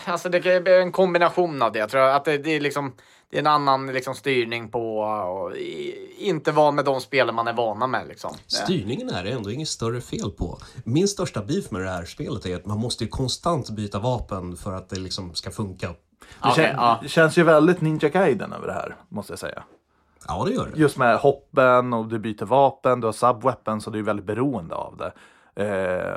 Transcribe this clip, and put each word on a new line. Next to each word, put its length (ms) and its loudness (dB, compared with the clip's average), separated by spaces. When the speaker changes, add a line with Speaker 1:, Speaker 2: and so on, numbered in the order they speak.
Speaker 1:
alltså 240 -4
det 120 2
kan 120 2
ju 80 4
bli 200 6
en 100 -2
kombination 680 2
av 100 4
det. 80 -2
Jag 100 -2
tror 120 2
att 240 4
det, 120 2
det 120 -6
är 100 0
liksom, 340 -4
det 80 -6
är 40 0
en 60 0
annan 400 2
liksom 280 -6
styrning 540 -2
på 300 -4
och 580 -4
i, 380 -8
inte 340 -2
van 240 4
med 100 0
de 160 0
spelen 340 0
man 120 -2
är 60 -2
vana 340 -2
med, 200 -4
liksom. 260 -12
Speaker 2:
Styrningen 640 -4
är 140 -6
det 80 -6
ändå 200 -6
inget 160 -8
större 340 -6
fel 300 -8
på. 260 -8
Min 240 2
största 340 -4
beef 300 -4
med 100 -4
det 80 -6
här 160 -6
spelet 400 -10
är 100 -6
att 100 -12
man 140 -4
måste 240 -4
ju 60 -4
konstant 600 -4
byta 300 -6
vapen 560 -4
för 180 -10
att 160 -12
det 100 -8
liksom 340 -10
ska 180 -10
funka. 360 -8
Speaker 3:
Det 80 -12
Speaker 1:
Okej, 160 6
Speaker 3:
kän-, 120 0
Speaker 1:
ja. 260 4
Speaker 3:
det 60 -10
känns 280 6
ju 60 8
väldigt 380 6
Ninja 280 2
Gaiden 440 2
över 140 -8
det 60 -4
här, 220 -6
måste 220 -10
jag 80 -10
säga. 240 -10
Speaker 2:
Ja, 180 -4
det 80 0
gör 200 -4
det. 60 -2
Speaker 3:
Just 180 4
med 200 6
hoppen 760 4
och 140 -2
du 120 -4
byter 260 -6
vapen, 560 4
du 60 0
har 40 0
subweapons 760 0
och 60 -6
du 60 -4
är 40 -4
väldigt 220 -2
beroende 500 -4
av 220 -12
det. 140 -8
Eh, 600 -2